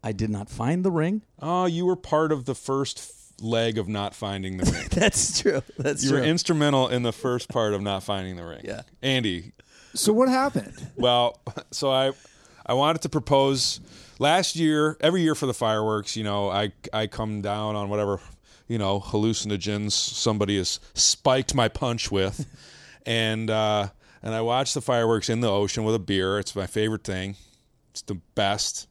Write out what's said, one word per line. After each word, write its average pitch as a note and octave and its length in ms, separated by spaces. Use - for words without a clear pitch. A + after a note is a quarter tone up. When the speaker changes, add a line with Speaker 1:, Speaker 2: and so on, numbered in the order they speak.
Speaker 1:
I A2 100
did G#2+ 160
not G#2 200
find E3 360
the F#3+ 60
ring. E3+ 320
Speaker 2:
Oh, F3+ 240
you F3 200
were F#3 120
part D#3 340
of C3+ 140
the C3 100
first C3+ 440
f-, - 440
leg A2+ 340
of F#2+ 120
not G2+ 260
finding F#2+ 420
the - 140
ring. - 160
Speaker 1:
<laughs> - 40
That's - 500
true. C#3 200
That's C#3 280
Speaker 2:
You C3+ 80
were C#3 60
Speaker 1:
true. B2+ 80
Speaker 2:
instrumental D3 600
in B2 160
the A#2 80
first B2 380
part G#2+ 240
of G2 80
not G2 220
finding F#2+ 340
the E2+ 80
ring. E2 180
Speaker 1:
Yeah. G2+ 200
Speaker 2:
Andy. A2+ 520
Speaker 3:
So G#3+ 180
what B3+ 160
happened? B3+ 440
Speaker 2:
Well, B2 460
<laughs> - 160
so C3+ 200
I, C3+ 200
I - 100
wanted D3+ 280
to C#3+ 60
propose C3+ 720
last D#3+ 360
year, D#3 460
every F3 200
year D#3+ 140
for - 120
the B2 60
fireworks, G#2+ 600
you A2 80
know, G2+ 260
I, G2+ 220
I A2 140
come G#2+ 340
down G#2 340
on G2+ 140
whatever, G2+ 320
you A#2 80
know, G2+ 240
hallucinogens G#2 880
somebody G#2 680
has - 220
spiked - 600
my B2 140
punch A#2+ 420
with. G2 420
<laughs> - 40
And, A2 440
uh, G#2+ 400
and A2 80
I A2 60
watch A#2+ 340
the C#3+ 60
fireworks A#2 500
in A2+ 120
the A#2 80
ocean G2+ 340
with A2 120
a A2 40
beer. F#2+ 400
It's - 160
my G2 120
favorite A2 360
thing. G2 320
It's - 100
the G2+ 140
best. G#2 560